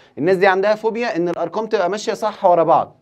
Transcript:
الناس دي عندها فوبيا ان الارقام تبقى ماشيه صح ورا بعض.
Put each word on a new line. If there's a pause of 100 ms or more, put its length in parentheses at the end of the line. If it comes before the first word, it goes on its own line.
(180)
الناس
دي
عندها
فوبيا
ان
الارقام
تبقى
ماشيه
صح
ورا
بعض.